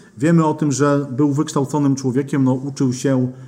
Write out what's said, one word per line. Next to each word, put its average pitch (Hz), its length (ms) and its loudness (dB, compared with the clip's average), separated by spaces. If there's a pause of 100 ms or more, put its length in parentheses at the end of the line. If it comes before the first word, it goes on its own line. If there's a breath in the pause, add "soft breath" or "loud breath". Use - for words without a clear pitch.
(180 loud breath)
Wiemy 160 280 4
o 151 80 2
tym, 151 180 -2
że 143 400 2
był 139 220 0
wykształconym 143 600 0
człowiekiem, 135 480 -2
no, 127 100 2
uczył 135 400 -2
się 127 380 0 (160 loud breath)